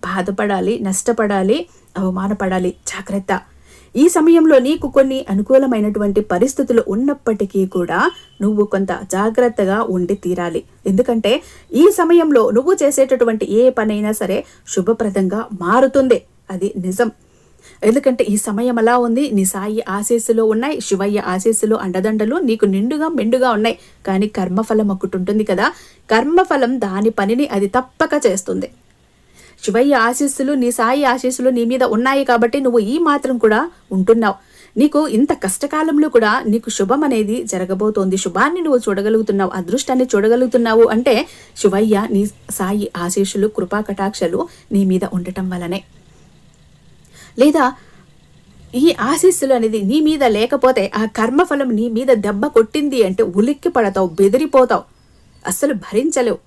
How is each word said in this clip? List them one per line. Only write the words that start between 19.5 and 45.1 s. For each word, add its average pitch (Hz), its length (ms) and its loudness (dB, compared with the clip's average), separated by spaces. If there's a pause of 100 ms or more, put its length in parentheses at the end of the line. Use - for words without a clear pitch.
ఆశీస్సులు 226 540 0
ఉన్నాయి, 226 380 -2
శివయ్య 196 380 -2
ఆశీస్సులు 214 560 -2
అండదండలు 214 600 -2
నీకు 233 300 0
నిండుగా 240 420 0
మెండుగా 254 420 0
ఉన్నాయి. 220 300 0 (280)
కానీ 196 200 0
కర్మఫలం 208 640 -2
ఒకటి 185 260 -6
ఉంటుంది 202 260 -2
కదా, 208 280 0 (400)
కర్మఫలం 277 720 2
దాని 202 280 0
పనిని 226 380 -2
అది 202 200 -2
తప్పక 294 600 -2
చేస్తుంది. 190 440 -4 (920)
శివయ్య 262 300 2
ఆశీస్సులు, 262 600 0
నీ 247 180 0
సాయి 254 340 0
ఆశీస్సులు 254 440 0
నీ 240 160 0
మీద 254 180 0
ఉన్నాయి 254 420 0
కాబట్టి 240 360 2
నువ్వు 247 180 2
ఈ 226 200 -2
మాత్రం 285 380 0
కూడా 226 340 2 (200)
ఉంటున్నావు. 208 420 2 (460)
నీకు 294 280 2
ఇంత 247 260 2
కష్టకాలంలో 302 760 -2
కూడా 220 380 2
నీకు 226 220 -2
శుభం 226 340 -2
అనేది 226 400 -2
జరగబోతోంది. 190 720 -2
శుభాన్ని 240 440 -2
నువ్వు 294 180 2 (100)
చూడగలుగుతున్నావు, 202 640 0
అదృష్టాన్ని 254 520 -2
చూడగలుగుతున్నావు 233 800 2
అంటే 240 440 2 (300)
శివయ్య, 208 540 2
నీ 202 140 0
సాయి 202 720 -6
ఆశీస్సులు, 196 500 -2
కృపా 214 340 -4
కటాక్షలు 196 680 -4 (240)
నీ 196 140 2
మీద 185 160 2 (120)